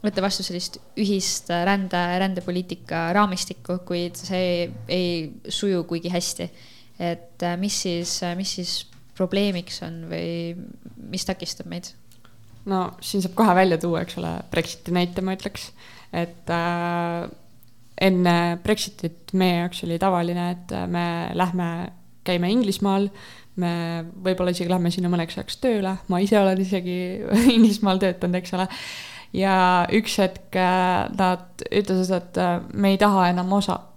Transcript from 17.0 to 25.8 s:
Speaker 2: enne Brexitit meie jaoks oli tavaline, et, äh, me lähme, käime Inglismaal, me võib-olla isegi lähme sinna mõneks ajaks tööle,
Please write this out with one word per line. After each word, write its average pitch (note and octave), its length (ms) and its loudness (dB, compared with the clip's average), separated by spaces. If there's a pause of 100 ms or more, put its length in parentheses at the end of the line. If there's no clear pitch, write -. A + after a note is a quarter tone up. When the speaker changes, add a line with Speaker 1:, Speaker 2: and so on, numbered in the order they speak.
Speaker 2:
enne F3+ 340 6 (260)
Brexitit - 720 -4
meie F3+ 300 4
jaoks F3 200 -6
oli E3+ 160 -2
tavaline, F3 520 0
et, F3 200 -10
äh, F3+ 160 -4
me E3+ 440 -2
lähme, F3 380 0 (520)
käime F3+ 300 0
Inglismaal, G3+ 580 2 (420)
me F3 200 -2 (460)
võib-olla F#3 320 0
isegi F3 200 -2
lähme F3 200 2
sinna F3 200 0
mõneks E3+ 280 0
ajaks - 240 -10
tööle, G#3 300 2 (160)